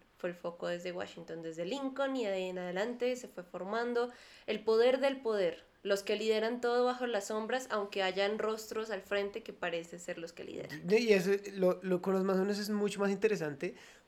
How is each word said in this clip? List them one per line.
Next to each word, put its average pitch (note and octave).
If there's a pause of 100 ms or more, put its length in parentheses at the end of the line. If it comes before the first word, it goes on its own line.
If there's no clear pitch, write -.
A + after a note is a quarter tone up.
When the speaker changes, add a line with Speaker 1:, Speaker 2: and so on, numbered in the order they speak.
(180)
Speaker 1:
fue F3+
el F3
foco F3
desde F3
Washington, F3
desde E3
Lincoln, C4+
y A#3+
de G3
ahí F#3+
en F3+
adelante A#3+
se B3
fue F3+
formando A#3 (340)
el G#3+
poder A#3
del C4+
poder, G3+ (160)
los G3
que G#3+
lideran A3
todo A#3+
bajo B3
las G#3
sombras, A3+
aunque G3+
hayan G3
rostros A3
al F#3+
frente G3+
que -
parecen E3+
ser E3+
los E3+
que -
lideran. -
Speaker 2:
De-, G#3
y A#3
eso, F#3+ (240)
lo, F#3
lo F3+
con F#3+
los F#3+
masones F#3+
es G#3
mucho G#3
más G3
interesante, F#3+ (340)